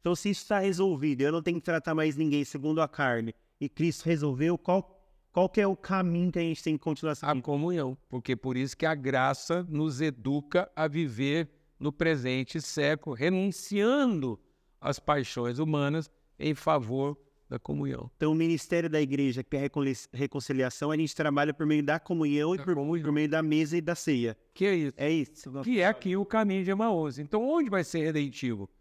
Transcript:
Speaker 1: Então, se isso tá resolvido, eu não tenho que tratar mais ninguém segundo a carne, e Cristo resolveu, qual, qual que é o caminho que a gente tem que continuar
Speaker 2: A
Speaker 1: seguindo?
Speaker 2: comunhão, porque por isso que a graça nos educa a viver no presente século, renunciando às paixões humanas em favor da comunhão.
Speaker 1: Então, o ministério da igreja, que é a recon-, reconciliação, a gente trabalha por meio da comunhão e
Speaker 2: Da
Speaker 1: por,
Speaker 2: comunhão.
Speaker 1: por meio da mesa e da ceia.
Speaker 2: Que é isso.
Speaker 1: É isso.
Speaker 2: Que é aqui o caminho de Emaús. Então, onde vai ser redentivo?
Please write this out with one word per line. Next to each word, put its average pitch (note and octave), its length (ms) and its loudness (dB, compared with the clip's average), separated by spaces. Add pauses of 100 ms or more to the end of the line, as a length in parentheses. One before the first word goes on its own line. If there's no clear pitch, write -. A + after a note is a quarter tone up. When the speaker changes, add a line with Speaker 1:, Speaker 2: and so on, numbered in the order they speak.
Speaker 1:
Então, F3 120 2
se G3+ 180 -2
isso - 140 -4
tá G3+ 140 2
resolvido, E3 600 2
eu C#3+ 100 4
não E3 100 0
tenho E3+ 160 -2
que D#3 60 -6
tratar E3 320 -2
mais D#3 220 2
ninguém D3 260 2
segundo D3+ 380 -2
a D3+ 80 2
carne, A#2 440 0 (280)
e C#3+ 80 -4
Cristo D#3+ 360 -2
resolveu, D3+ 520 2
qual, - 480 -2 (280)
qual F3+ 160 4
que - 100 2
é G3+ 80 4
o F#3+ 80 0
caminho F3+ 560 0
que F3 80 -2
a - 20 0
gente E3 220 -4
tem D#3 140 0
que - 60 -6
continuar D#3 280 -2
Speaker 2:
A D3 40 -2
Speaker 1:
seguindo? C#3+ 280 -2
Speaker 2:
comunhão, D3 540 -2 (120)
porque B2+ 260 -2
por B2+ 220 -4
isso C3+ 180 -4
que - 100 -2
a D#3+ 100 2
graça C3+ 760 0
nos D3+ 320 -2
educa C#3+ 760 0
a D#3 120 0
viver C#3+ 600 -2 (300)
no C#3+ 120 -2
presente C3 720 0
século, D3 540 -2
renunciando F#3+ 1200 0 (420)
às - 180 -2
paixões B2 600 -2
humanas D3+ 520 0 (260)
em D3+ 160 -2
favor C#3 640 0 (320)
da B2 80 -6
comunhão. C#3 580 -6
Speaker 1:
Então, D#3 160 2
o D#3 40 4
ministério E3 540 0
da D3+ 120 2
igreja, C3+ 420 0
que - 120 -6
é C3+ 40 0
a - 40 -2
recon-, C#3+ 200 -2 (300)
reconciliação, C3 800 -2
a D#3 60 0
gente D#3 180 -2
trabalha D3 380 2
por D#3 120 -4
meio D3+ 180 4
da D3 160 2
comunhão D#3 540 0
e F#3+ 60 -2
Speaker 2:
Da C#3 40 -10
Speaker 1:
por, F3 120 2
Speaker 2:
comunhão. D3+ 300 -2
Speaker 1:
por D3+ 60 2
meio D3+ 180 2
da D#3+ 120 0
mesa D#3 360 2
e E3+ 40 0
da E3 140 -2
ceia. A#2+ 420 0 (160)
Speaker 2:
Que F#3 120 0
é G3+ 100 4
isso. D3+ 220 0
Speaker 1:
É D3 140 0
isso. C#3 520 -4
Speaker 2:
Que A#3 160 2
é F3+ 80 6
aqui G3+ 280 0
o G3+ 100 0
caminho G3+ 380 0
de F3+ 60 -2
Emaús. F#3+ 480 0
Então, F3 320 -2
onde D#4 200 2
vai F#3+ 140 0
ser D#3+ 200 -2
redentivo? C3+ 680 -2 (120)